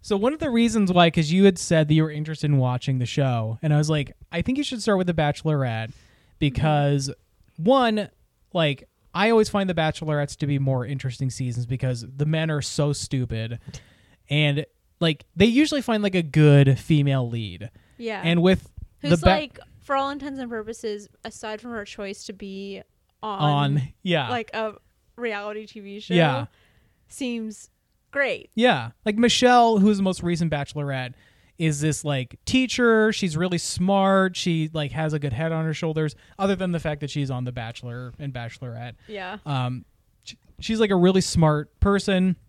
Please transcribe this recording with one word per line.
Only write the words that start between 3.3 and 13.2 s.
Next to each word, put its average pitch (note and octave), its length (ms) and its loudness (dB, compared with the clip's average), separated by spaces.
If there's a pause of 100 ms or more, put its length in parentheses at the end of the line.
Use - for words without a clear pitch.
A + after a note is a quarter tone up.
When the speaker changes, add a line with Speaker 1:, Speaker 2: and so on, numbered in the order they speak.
Speaker 1:
and D3+ 120 2
I D3 40 4
was D3+ 120 2
like, D3 240 -2 (180)
"I E3+ 100 -4
think B3+ 160 -2
you D4 60 -2
should B3 180 -6
start G3+ 160 2
with F#3 100 0
The F3 60 0
Bachelorette," C#3 800 -2 (480)
because C#3+ 720 0
Speaker 2:
Mm-hmm. - 560 -16
Speaker 1:
one, A3+ 440 2 (440)
like, D3+ 340 0 (260)
I G3+ 180 2
always A3 180 4
find G3 200 -2
The F3+ 40 -2
Bachelorettes D#3 640 -2
to D3 100 -4
be C#3+ 120 0
more C3 260 -2
interesting C3 440 -6
seasons B2 360 -6
because B2+ 400 -4 (100)
the D3 100 -2
men D#3+ 240 -2
are D3 120 -2
so D3 320 -2
stupid, A2+ 680 -6 (680)